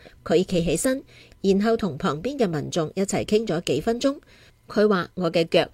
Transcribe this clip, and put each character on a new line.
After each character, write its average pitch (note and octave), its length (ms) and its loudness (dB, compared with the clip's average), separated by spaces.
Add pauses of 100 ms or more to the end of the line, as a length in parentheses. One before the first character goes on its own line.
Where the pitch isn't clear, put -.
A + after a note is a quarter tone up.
(240)
佢 F3 220 2
企 E3+ 180 0
起 E3 120 0
身， C4 260 0 (400)
然 G3 200 4
後 A3+ 160 2
同 E3+ 200 -4
旁 D3+ 240 -2
邊 C4 160 -6
嘅 B3 80 2
民 D3 240 -4
眾 D#3 240 -2
一 F#3+ 100 -4
齊 E3+ 200 -2
傾 G#3+ 240 0
咗 E3 160 -2
幾 E3+ 160 0
分 A#3 220 -2
鐘。 C#4 160 0 (500)
佢 G#3+ 180 2
話： G3 300 0
「我 F3 160 -2
嘅 E3 160 2
腳 E3 260 2